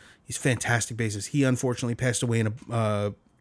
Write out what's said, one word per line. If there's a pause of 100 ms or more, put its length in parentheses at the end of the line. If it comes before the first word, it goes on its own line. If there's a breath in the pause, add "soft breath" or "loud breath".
(240 soft breath)
He's
a
fantastic
bassist.
He
unfortunately
passed
away
in
a,
uh, (300)